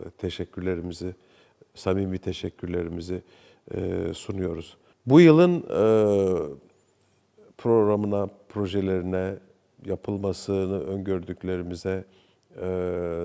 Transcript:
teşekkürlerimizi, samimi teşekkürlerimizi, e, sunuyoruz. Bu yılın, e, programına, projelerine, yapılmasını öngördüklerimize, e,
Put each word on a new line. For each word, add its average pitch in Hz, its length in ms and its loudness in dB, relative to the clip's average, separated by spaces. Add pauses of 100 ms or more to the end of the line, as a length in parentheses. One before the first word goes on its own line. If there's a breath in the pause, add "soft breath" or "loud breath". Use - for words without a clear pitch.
(180)
teşekkürlerimizi, 90 1000 -6 (600 soft breath)
samimi 95 420 -2
teşekkürlerimizi, 87 1040 -8 (540 loud breath)
e, 90 380 -4
sunuyoruz. 90 640 -8 (280 soft breath)
Bu 139 160 10
yılın, 170 380 8
e, - 240 0 (1700)
programına, 104 720 2 (220)
projelerine, 95 840 -2 (520)
yapılmasını 98 1000 -4
öngördüklerimize, 92 1200 -6 (520 soft breath)
e, 95 100 -8 (600)